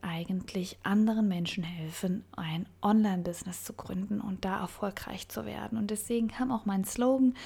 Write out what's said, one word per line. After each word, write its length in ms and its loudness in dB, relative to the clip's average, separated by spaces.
eigentlich 800 -4
anderen 460 4
Menschen 340 0
helfen, 640 -2
ein 320 -4
Online-Business 840 2
zu 100 -10
gründen 480 -4
und 240 -4
da 140 0
erfolgreich 680 -6
zu 160 -8
werden.“ 320 -6
Und 140 0
deswegen 380 0
kam 220 -2
auch 140 -2
mein 200 2
Slogan, 500 4